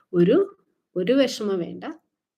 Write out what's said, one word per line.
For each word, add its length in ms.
ഒരു, 240
ഒരു 160
വിഷമം 460
വേണ്ട. 260